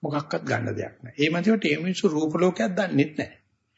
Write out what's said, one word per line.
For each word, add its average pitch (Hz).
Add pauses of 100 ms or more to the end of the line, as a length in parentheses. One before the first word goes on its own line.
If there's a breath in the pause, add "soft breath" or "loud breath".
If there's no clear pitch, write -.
මොකක්වත් 147
ගන්න 113
දෙයක් -
නැහැ. -
ඒ 147
මැදිවට 180
මේ 151
මිනිස්සු 180
රූප 156
ලෝකයක් 185
දන්නෙත් 156
නැහැ. - (380 soft breath)